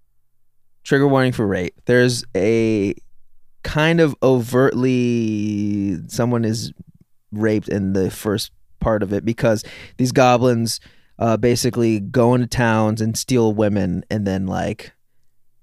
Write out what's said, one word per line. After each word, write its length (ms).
trigger 240
warning 240
for 140
rape. 280
There's 380
a 580
kind 360
of 220
overtly, 1700
someone 360
is 280
raped 360
in 240
the 180
first 420
part 220
of 100
it 120
because 400
these 140
goblins, 680
uh, 160
basically 640
go 340
into 120
towns 540
and 160
steal 360
women 580
and 160
then, 200
like, 460